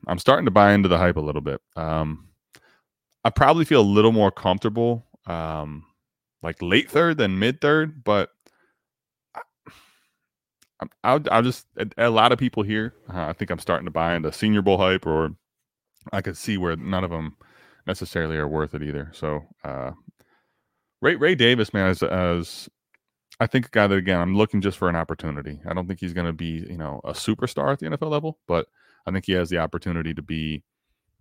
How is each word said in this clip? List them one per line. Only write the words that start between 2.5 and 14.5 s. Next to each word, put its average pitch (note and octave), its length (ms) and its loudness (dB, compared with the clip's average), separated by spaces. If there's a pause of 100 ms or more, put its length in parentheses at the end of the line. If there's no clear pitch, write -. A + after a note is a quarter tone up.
I A2+ 60 4
probably D#3 340 4
feel C#3+ 160 6
a - 20 8
little G#2 300 6
more G#2 180 4
comfortable, A#2 760 -2 (200)
um, D#2+ 580 -8 (580)
like, E2 180 -10
late F#2+ 300 2
third E3 280 2
than F#2+ 200 0
mid A#2+ 220 0
third, D#3 440 0
but G2+ 260 0 (1040)
I, - 60 -14 (1400)
I'm, - 100 -12 (140)
I'll, C3+ 160 2 (100)
I'll A2+ 120 4
just, B2 240 -4 (120)
a, G#2+ 80 -4 (200)
a A#2 40 4
lot A2+ 220 4
of A#2 60 0
people A#2+ 260 -2
here, A2 300 -4 (180)
uh, F2 140 -6
I D#2 60 -6
think - 180 -8
I'm F2 80 -4
starting E2+ 280 -2
to D#2+ 60 -6
buy E2 240 0
into D#2 160 -4
Senior G#2+ 300 2